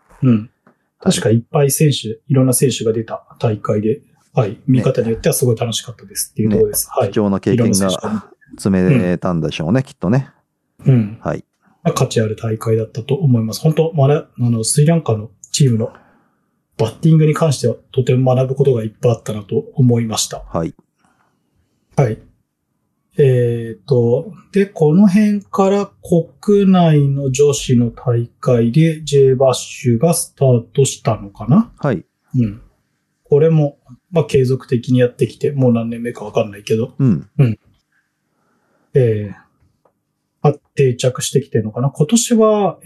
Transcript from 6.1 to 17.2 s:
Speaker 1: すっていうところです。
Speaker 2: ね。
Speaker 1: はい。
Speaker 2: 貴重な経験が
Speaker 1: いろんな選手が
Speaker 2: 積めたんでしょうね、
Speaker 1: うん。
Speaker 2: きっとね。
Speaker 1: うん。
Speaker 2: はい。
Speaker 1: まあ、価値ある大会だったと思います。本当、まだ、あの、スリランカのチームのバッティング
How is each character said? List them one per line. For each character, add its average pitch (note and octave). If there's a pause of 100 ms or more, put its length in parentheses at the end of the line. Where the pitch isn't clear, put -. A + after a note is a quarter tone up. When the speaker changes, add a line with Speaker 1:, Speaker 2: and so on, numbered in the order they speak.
Speaker 1:
す -
っ -
て -
い G#3+
う A3
と G2+
こ -
ろ -
で -
す。 -
Speaker 2:
ね。 -
Speaker 1:
は B2
い。 -
Speaker 2:
貴 A#2+
重 G#2
な F#2+
経 -
験 -
が A#2
Speaker 1:
い A2+
ろ G2
ん F#2+
な F#2+
選 F2+
手 -
が G#2 (260)
Speaker 2:
積 G#2+
め F#2
た F#2
ん E2+
で D#2
し -
ょ D#2
う F#2
ね、 B2+
Speaker 1:
う -
ん。 -
Speaker 2:
き -
っ -
と -
ね。 C3 (560)
Speaker 1:
う C#3
ん。 A2+
Speaker 2:
は -
い。 - (380)
Speaker 1:
ま E3+
あ、 -
価 C3+
値 -
あ A2
る G#2+
大 A2
会 A2+
だ A2
っ -
た A2+
と C#3
思 C3
い -
ま A2
す。 -
本 D#3+
当、 D#3+
ま C#3
だ、 D3 (100)
あ A#2+
の、 A#2
ス D3
リ D3
ラ E3
ン D#3+
カ A2+
の G#2+ (200)
チ D3
ー B2
ム A2
の A2 (840)
バ A2+
ッ -
テ E3
ィ D#3+
ン D#3+
グ D#3